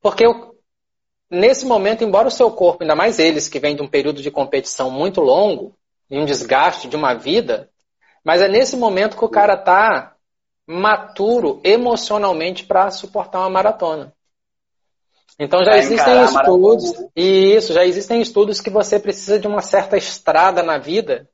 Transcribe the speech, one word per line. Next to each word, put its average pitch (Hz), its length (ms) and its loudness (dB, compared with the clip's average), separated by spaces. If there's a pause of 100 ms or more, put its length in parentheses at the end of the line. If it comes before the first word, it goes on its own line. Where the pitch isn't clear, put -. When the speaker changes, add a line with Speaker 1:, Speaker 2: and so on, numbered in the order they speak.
Speaker 1:
Porque - 260 0
o, - 280 -2 (720)
nesse 247 380 2
momento, 220 380 0
embora 214 240 2
o - 20 -2
seu 240 200 2
corpo, 175 340 0
ainda 156 100 0
mais 190 240 0
eles 160 300 0
que 143 100 -8
vêm 147 160 -2
de 143 80 -8
um 135 60 -10
período 143 340 -2
de 143 80 -6
competição 135 580 -4
muito 165 320 -4
longo, 156 540 0 (360)
e 139 80 -6
um 151 80 -2
desgaste 135 600 -2
de 139 80 -8
uma 139 180 -2
vida, 131 560 -4 (520)
mas 170 200 2
é 196 60 2
nesse 262 280 0
momento 214 400 -2
que - 80 -2
o 220 60 -2
cara 208 260 2
tá 190 580 0 (520)
maturo 196 1000 -2
emocionalmente 202 1000 -2
pra 190 240 0
suportar 190 480 -8
uma 185 100 -4
maratona. 185 640 -4 (1300)
Então 147 260 0
já 202 60 4
Speaker 2:
Pra 208 80 6
Speaker 1:
existem 226 340 2
Speaker 2:
encarar 247 160 6
a - 40 0
maratona, 190 420 4
Speaker 1:
estudos, 349 260 -6
Speaker 2:
né? - 160 -14
Speaker 1:
e 190 400 4
isso, 208 160 0
já 170 140 4
existem 202 340 -2
estudos 208 400 -2
que - 80 -8
você 202 320 0
precisa 202 380 -4
de 202 100 -6
uma 208 140 -4
certa 196 340 0
estrada 175 680 0
na 165 140 -2
vida 147 580 -6